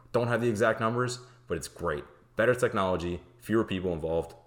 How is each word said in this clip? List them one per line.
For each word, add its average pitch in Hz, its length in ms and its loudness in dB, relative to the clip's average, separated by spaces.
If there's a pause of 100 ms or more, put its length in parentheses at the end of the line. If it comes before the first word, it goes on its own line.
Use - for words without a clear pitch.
(120)
Don't 120 160 2
have 117 120 0
the 120 80 0
exact 110 300 2
numbers, 120 400 -2 (300)
but 87 80 -2
it's 76 120 -8
great. 80 360 -4 (320)
Better 120 180 4
technology, 92 680 0 (160)
fewer 110 260 0
people 92 280 -2
involved. 80 420 -2 (120)